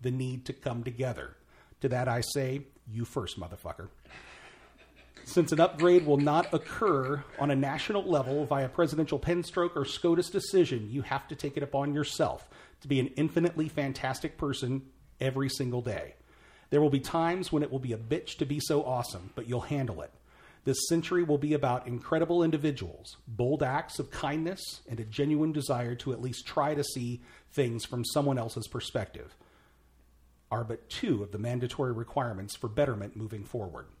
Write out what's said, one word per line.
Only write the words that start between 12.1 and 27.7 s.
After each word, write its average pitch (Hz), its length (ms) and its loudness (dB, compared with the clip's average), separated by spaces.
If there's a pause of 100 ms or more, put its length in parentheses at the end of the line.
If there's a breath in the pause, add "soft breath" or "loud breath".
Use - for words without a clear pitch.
to 139 80 -12
be 139 100 6
an 131 100 2
infinitely 160 600 2
fantastic 135 720 -4
person 135 440 -2 (380)
every 131 300 0
single 123 320 -2
day. 101 320 -6 (560 soft breath)
There 147 100 6
will 151 100 8
be 135 100 4
times 170 520 0
when 151 100 4
it 139 80 0
will 131 80 -2
be 123 140 -4
a 110 60 -2
bitch 117 400 -4
to 151 80 0
be 147 140 -2
so 151 240 2
awesome, 120 500 -4
but 117 120 -8
you'll 120 160 0
handle 120 380 -2
it. - 120 -12 (520 loud breath)
This 135 140 2 (100)
century 170 340 2
will 147 160 4
be 147 160 2
about 127 320 0
incredible 160 560 2
individuals, 147 760 -2 (100)
bold 127 360 0
acts 135 360 -2
of 131 120 -6
kindness, 160 500 -2 (280)
and 113 120 -6
a 107 40 -8
genuine 147 480 2
desire 123 440 -2
to 131 160 -4
at 113 100 -6
least 123 240 -6
try 151 280 2
to 143 100 0
see 120 360 -4 (320 loud breath)
things 117 320 0